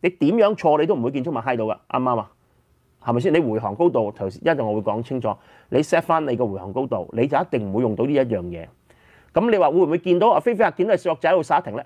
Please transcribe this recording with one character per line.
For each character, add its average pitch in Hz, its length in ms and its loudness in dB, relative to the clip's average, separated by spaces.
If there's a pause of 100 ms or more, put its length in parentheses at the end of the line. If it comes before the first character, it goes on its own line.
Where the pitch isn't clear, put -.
你 180 80 0
點 180 280 2
樣 208 200 4
錯， 151 240 2
你 160 60 2
都 196 80 2
唔 127 80 -2
會 123 80 0
建 135 120 -4
築 120 80 -4
物 147 40 -6
揩 123 240 -4
到 110 80 -2
㗎， 110 100 -4 (140)
啱 127 100 -2
唔 - 20 -2
啱 123 160 0
啊？ 104 120 -8 (760)
係 120 80 0
咪 120 80 2
先？ 151 140 0
你 165 60 4
回 110 180 -2
航 107 160 -6
高 170 160 2
度， 110 220 -2
頭 98 180 -6
先 - 120 -18
一 160 160 0
陣 123 60 -2
我 107 100 -2
會 110 60 -2
講 107 220 -4
清 131 180 -6
楚， 110 140 -4 (340)
你 123 120 0
set 160 200 0
返 160 260 0
你 127 100 -2
個 120 100 0
回 98 120 -6
航 95 140 -10
高 131 140 -4
度， 101 260 -6
你 117 140 0
就 139 100 -2
一 147 40 2 (100)
定 107 200 -4
唔 98 60 -4
會 123 60 0
用 110 120 0
到 113 120 -2
呢 143 60 -2
一 143 60 2
樣 117 240 0
嘢。 87 240 -12 (680)
噉 220 160 2
你 214 80 4
話 156 120 4
會 160 60 0
唔 185 100 6
會 160 120 0
見 175 200 2
到 214 120 4
啊， 170 100 4
飛 240 140 0
飛 214 100 2
下 220 60 2
見 185 160 -2
到 214 100 2
隻 - 60 -4
雀 165 140 -2
仔 160 140 0
喺 185 40 4
度 175 80 2
剎 151 200 0
停 107 140 -10
呢？ 135 100 -8